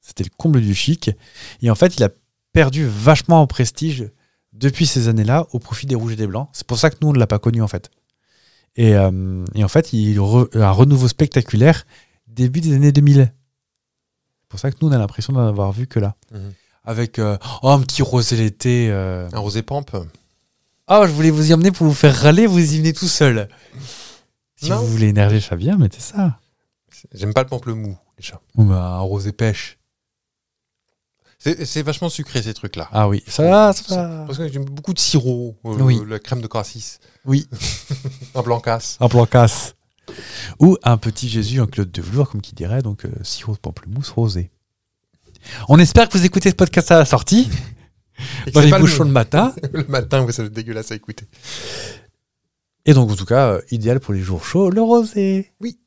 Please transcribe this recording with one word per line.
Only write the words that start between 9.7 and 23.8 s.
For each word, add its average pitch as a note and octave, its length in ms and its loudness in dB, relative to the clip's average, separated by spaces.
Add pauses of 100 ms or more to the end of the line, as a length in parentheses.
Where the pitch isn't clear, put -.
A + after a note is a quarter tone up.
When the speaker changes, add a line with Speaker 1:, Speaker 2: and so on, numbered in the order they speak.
Speaker 1:
il G#2+ 240 0
re-, A2+ 300 2 (120)
un G2+ 120 4
renouveau B2+ 360 4
spectaculaire C3+ 760 0 (400)
début B2 340 -2
des D#3+ 140 0
années C#3+ 180 4
deux C#3+ 80 4
mille. C#3 320 6 (1080)
C'est - 60 -20
pour G2+ 120 -14
ça C#3 100 -4
que C3+ 120 -6
nous, D#3+ 60 2
on D3 40 2
a C3 60 2
l'impression A2 340 -4
d'en B2+ 140 0
avoir G2+ 260 -2
vu A#2 140 -6
que - 140 -4
là. G#2 160 -4 (160)
Speaker 2:
Mhm. G2 200 -16 (340)
Speaker 1:
Avec, A#2 320 -6
euh, G#2 200 -2 (240)
oh, C3 80 4
un C#3 100 6
petit C3 220 -2
rosé B2 340 0
l'été, A2+ 540 0
euh. F#2 420 -6
Speaker 2:
Un A2 60 -8
rosé G#2 240 -6
pampe. C#3 340 -10 (880)
Speaker 1:
Ah, G#3 200 6
je E3 60 0
voulais D#3 180 2
vous D3+ 200 2
y E3 40 8
emmener F3 160 4
pour E3+ 160 0
vous D3 80 4
faire C#3 200 4
râler, D#3 320 4
vous F#3 120 2 (160)
y - 40 0
venez D#3 140 0
tout F3+ 160 -4
seul. A2+ 400 0 (1080)